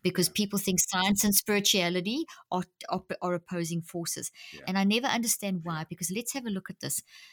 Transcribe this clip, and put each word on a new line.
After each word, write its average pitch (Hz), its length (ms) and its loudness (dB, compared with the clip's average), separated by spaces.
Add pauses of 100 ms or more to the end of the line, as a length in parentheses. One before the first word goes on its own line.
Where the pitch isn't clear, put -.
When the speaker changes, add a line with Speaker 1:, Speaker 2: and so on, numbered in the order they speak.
Speaker 1:
because 180 260 2
Speaker 2:
Yeah. - 60 -6
Speaker 1:
people 208 240 0
think 190 220 0
science 196 440 2
and 208 100 4
spirituality 202 920 2 (240)
are, 180 140 0 (240)
are, 190 160 -4 (180)
are 180 120 0
opposing 170 480 -4
forces. 170 480 -6 (220)
Speaker 2:
Yeah. - 140 -16
Speaker 1:
And 190 120 0
I 196 60 4
never 220 220 4
understand 208 580 0
why, 165 140 -4
Speaker 2:
Yeah. 160 100 -4
Speaker 1:
because 170 220 -6
let's 226 220 -4
have 262 140 -6
a 226 40 -4
look 190 200 -6
at 170 100 -14
this. - 220 -4 (300)